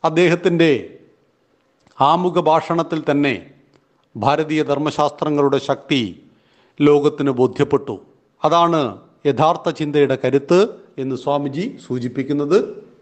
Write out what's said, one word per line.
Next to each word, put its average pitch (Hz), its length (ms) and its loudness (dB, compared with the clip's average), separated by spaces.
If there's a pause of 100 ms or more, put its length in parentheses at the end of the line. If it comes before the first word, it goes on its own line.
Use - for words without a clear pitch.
അദ്ദേഹത്തിൻ്റെ 165 920 2 (1000)
ആമുഖ 170 400 2
ഭാഷണത്തിൽ 160 720 0
തന്നെ 139 400 -2 (640)
ഭാരതീയ 151 460 0
ധർമ്മശാസ്ത്രങ്ങളുടെ 143 960 -2
ശക്തി 131 640 -4 (580)
ലോകത്തിന് 143 500 2
ബോധ്യപ്പെട്ടു. 127 680 -2 (440)
അതാണ് 156 540 0 (280)
യഥാർത്ഥ 156 440 0
ചിന്തയുടെ 143 540 0
കരുത്ത് 143 440 2 (300)
എന്ന് 131 180 -6
സ്വാമിജി 143 720 -4
സൂചിപ്പിക്കുന്നത്. 139 1000 -4 (160)